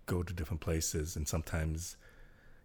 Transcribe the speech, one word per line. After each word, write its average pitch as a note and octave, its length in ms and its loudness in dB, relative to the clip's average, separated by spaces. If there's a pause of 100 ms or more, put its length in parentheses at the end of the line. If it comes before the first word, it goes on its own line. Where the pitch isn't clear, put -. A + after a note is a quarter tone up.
go F2+ 160 2
to F2 100 -2
different E2+ 280 0
places, D#2+ 540 2
and D#2 120 0
sometimes, D#2+ 680 0 (680)